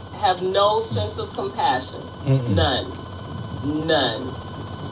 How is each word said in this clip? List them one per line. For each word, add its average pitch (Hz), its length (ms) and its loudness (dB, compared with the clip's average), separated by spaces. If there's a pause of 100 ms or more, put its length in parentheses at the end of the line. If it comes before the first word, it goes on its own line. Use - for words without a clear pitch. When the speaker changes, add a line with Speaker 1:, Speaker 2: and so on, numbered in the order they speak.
(200)
Speaker 1:
have 185 220 4
no 202 380 4
sense 214 380 -2
of - 140 -6
compassion. - 680 0
Speaker 2:
Mm-mm. 127 560 2
Speaker 1:
None. - 1300 -2
None. 139 400 2 (640)